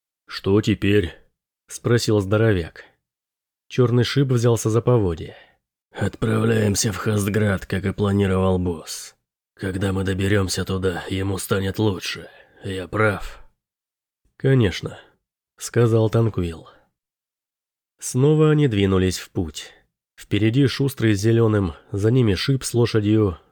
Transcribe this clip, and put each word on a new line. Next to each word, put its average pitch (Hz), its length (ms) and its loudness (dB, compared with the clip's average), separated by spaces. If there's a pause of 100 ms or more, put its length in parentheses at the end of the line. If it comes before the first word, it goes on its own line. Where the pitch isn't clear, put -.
(260)
"Что 101 340 0
теперь?" 101 540 0 (540)
спросил 110 520 0
здоровяк. 98 640 0 (840)
Черный 123 360 2
шип 139 240 0
взялся 117 400 0
за 110 140 0
поводья. 98 540 0 (560)
"Отправляемся 110 1000 0
в 92 40 -8
Хастград, 104 720 -2
как 92 180 -4
и 95 80 -2
планировал 95 680 2
босс. - 560 -8 (400)
Когда 95 380 -4
мы 95 120 -2
доберемся 95 600 0
туда, 92 440 -4
ему 95 300 -4
станет 98 400 -4
лучше. 98 500 -4 (360)
Я 92 240 -8
прав?" 104 540 -2 (920)
"Конечно", 127 640 0 (580)
сказал 113 540 2
Танквил. 101 580 -2 (1300)
Снова 151 520 2
они 151 180 4
двинулись 95 500 2
в - 120 -14
путь. - 420 -8 (440)
Впереди 113 500 0
Шустрый 117 480 0
с 98 60 -2
Зеленым, 107 540 2 (180)
за 104 180 0
ними 120 240 2
Шип 131 300 -2
с - 80 -8
лошадью, 107 640 2 (120)